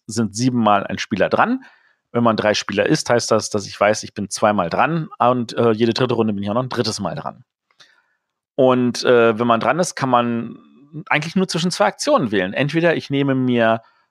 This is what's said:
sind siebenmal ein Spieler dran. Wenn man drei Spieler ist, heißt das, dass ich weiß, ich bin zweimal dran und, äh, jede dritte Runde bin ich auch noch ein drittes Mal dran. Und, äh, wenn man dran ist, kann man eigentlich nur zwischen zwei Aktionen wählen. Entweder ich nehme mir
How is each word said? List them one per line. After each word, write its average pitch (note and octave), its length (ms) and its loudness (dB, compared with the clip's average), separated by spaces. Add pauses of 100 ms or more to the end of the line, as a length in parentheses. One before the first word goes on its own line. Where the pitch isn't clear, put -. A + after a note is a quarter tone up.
sind G#2+ 280 -4
siebenmal A2+ 500 2
ein G2 120 -8
Spieler F2 320 -2
dran. G3+ 340 0 (480)
Wenn A#2+ 120 -2
man A2+ 140 4
drei G#2 160 2
Spieler G2+ 320 -2
ist, - 240 0
heißt A#2+ 220 0
das, G#2+ 180 0
dass G#2 180 -6
ich G2+ 120 -10
weiß, G#2+ 240 2
ich - 100 -16
bin G2 160 -8
zweimal G#2 400 0
dran D#3 400 -2 (100)
und, B2 380 2
äh, A#2 140 2
jede A2+ 220 2
dritte A#2+ 200 -2
Runde A2+ 200 0
bin G2+ 100 -6
ich G#2 60 -6
auch G2+ 40 -4
noch B2 100 -2
ein C3 60 -8
drittes A2+ 300 -4
Mal E2+ 160 -6
dran. A#1+ 280 -12 (1120)
Und, B2+ 480 2
äh, A#2 340 4
wenn A#2+ 100 -2
man A#2 120 2
dran A#2+ 200 0
ist, F3+ 160 -4
kann C3 140 -4
man A#2+ 480 -2 (520)
eigentlich D3+ 260 -2
nur F#3+ 120 0
zwischen F3 240 -4
zwei G3+ 140 4
Aktionen G#3 460 0
wählen. F#2+ 220 0
Entweder D#3+ 420 0
ich - 140 -6
nehme C#3 260 0
mir A#2+ 460 2 (300)